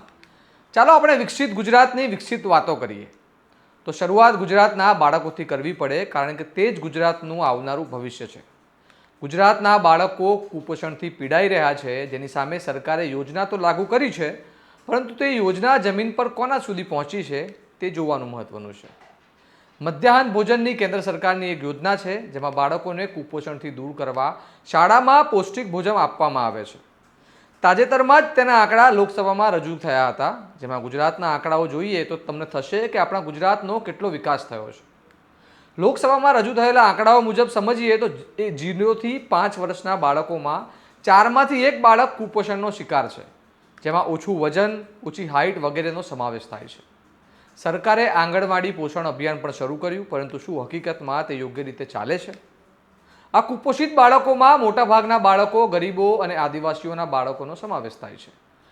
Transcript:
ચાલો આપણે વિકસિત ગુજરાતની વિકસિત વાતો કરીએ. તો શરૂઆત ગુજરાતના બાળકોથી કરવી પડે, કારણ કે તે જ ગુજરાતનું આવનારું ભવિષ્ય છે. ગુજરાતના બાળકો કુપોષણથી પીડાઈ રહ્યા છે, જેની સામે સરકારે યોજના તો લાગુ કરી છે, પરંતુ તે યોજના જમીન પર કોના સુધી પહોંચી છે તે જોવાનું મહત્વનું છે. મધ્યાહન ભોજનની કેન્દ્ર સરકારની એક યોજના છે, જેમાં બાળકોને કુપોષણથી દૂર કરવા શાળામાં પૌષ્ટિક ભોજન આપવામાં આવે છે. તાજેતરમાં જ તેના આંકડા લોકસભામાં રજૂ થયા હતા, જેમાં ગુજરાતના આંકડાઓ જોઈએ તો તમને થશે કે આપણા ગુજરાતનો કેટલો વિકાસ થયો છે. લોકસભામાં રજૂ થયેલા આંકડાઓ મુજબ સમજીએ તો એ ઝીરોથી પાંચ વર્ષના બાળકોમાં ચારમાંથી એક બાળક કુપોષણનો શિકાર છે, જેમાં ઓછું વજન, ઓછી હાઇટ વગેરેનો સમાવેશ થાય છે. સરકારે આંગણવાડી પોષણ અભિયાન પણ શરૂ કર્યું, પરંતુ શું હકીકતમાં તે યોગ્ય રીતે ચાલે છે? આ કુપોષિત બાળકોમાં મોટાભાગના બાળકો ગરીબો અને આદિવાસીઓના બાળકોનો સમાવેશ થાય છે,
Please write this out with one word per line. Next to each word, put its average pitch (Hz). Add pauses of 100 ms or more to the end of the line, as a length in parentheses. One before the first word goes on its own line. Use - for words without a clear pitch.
(760)
ચાલો 269
આપણે 302
વિકસિત 233
ગુજરાતની 247
વિકસિત 196
વાતો 160
કરીએ. 104 (760)
તો 160
શરૂઆત 202
ગુજરાતના 202
બાળકોથી 156
કરવી 143
પડે, 156
કારણ 147
કે 156 (120)
તે 208
જ 170
ગુજરાતનું 165
આવનારું 135
ભવિષ્ય 123
છે. - (800)
ગુજરાતના 202
બાળકો 185 (220)
કુપોષણથી 160
પીડાઈ 165
રહ્યા 151
છે, 139 (140)
જેની 135
સામે 147
સરકારે 156
યોજના 143
તો 202
લાગુ 175
કરી 247
છે, 160 (580)
પરંતુ 240
તે 277
યોજના 220
જમીન 208
પર 240
કોના 254
સુધી 185
પહોંચી 147
છે 139 (340)
તે 185
જોવાનું 147
મહત્વનું 104
છે. - (880)
મધ્યાહન 208
ભોજનની 233
કેન્દ્ર 190
સરકારની 185
એક 143
યોજના 147
છે, 196 (160)
જેમાં 139
બાળકોને 170
કુપોષણથી 147
દૂર 139
કરવા 131 (360)
શાળામાં 254
પૌષ્ટિક 196
ભોજન 185
આપવામાં 147
આવે 107
છે. - (840)
તાજેતરમાં 254
જ 302
તેના 247
આંકડા 226
લોકસભામાં 202
રજૂ 160
થયા 131
હતા, 160 (240)
જેમાં 127
ગુજરાતના 156
આંકડાઓ 160
જોઈએ 165
તો 165
તમને 156
થશે 202
કે 226
આપણા 175
ગુજરાતનો 196
કેટલો 196
વિકાસ 143
થયો 110
છે. - (960)
લોકસભામાં 269
રજૂ 226
થયેલા 240
આંકડાઓ 214
મુજબ 220
સમજીએ 226
તો 233 (300)
એ 214
ઝીરોથી 214 (100)
પાંચ 202
વર્ષના 180
બાળકોમાં 156 (400)
ચારમાંથી 240
એક 277
બાળક 233
કુપોષણનો 208
શિકાર 143
છે, 110 (600)
જેમાં 170
ઓછું 160
વજન, 175 (300)
ઓછી 170
હાઇટ 156
વગેરેનો 160
સમાવેશ 120
થાય -
છે. - (760)
સરકારે 214
આંગણવાડી 185
પોષણ 160
અભિયાન 147
પણ 147
શરૂ 139
કર્યું, 180
પરંતુ 139
શું 160
હકીકતમાં 156
તે 147
યોગ્ય 131
રીતે 131
ચાલે 127
છે? - (1000)
આ 220
કુપોષિત 277
બાળકોમાં 262
મોટાભાગના 220
બાળકો 202
ગરીબો 185 (100)
અને 180
આદિવાસીઓના 156
બાળકોનો 135
સમાવેશ 147
થાય 104
છે, - (380)